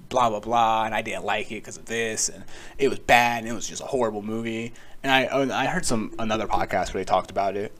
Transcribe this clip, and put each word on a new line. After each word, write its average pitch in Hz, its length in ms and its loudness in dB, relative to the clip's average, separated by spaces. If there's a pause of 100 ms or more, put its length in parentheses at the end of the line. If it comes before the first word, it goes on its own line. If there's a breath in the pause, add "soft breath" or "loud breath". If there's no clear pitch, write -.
blah, 123 220 4
blah, 104 100 -2
blah, 113 440 2
and 110 100 -2
I 110 80 0
didn't 95 220 -6
like 104 280 -2
it 104 120 -8
'cause - 120 -14
of - 80 -18
this, 113 460 -2
and 92 140 -14 (340 loud breath)
it 139 100 4
was - 120 0
bad, 120 400 6
and 113 80 -6
it 120 40 -4
was 101 160 -6
just - 140 -10
a - 40 -8
horrible 110 360 0
movie." 113 500 -4 (300 loud breath)
And 135 100 2
I, 131 120 6
and 131 280 0
I 123 140 0
heard 160 180 0
some, 110 340 0
another 110 280 0
podcast 95 480 0
where 98 60 -2
they 95 40 -4
talked 92 260 2
about 98 260 -2
it, 101 240 -4